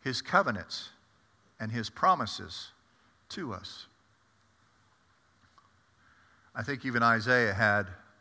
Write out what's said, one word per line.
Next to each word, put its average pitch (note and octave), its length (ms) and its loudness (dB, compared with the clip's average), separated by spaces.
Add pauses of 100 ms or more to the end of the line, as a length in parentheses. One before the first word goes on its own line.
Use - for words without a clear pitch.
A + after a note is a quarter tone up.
his C3 200 -4
covenants B2+ 680 -2 (720)
and A2 100 -6
his A2+ 180 -6
promises A#2+ 840 -2 (560)
to D3+ 240 -8
us. - 340 -14 (2750)
I A#2 80 -6
think B2 220 -6
even A#2+ 200 0
Isaiah A#2 500 4
had G#2 340 2 (340)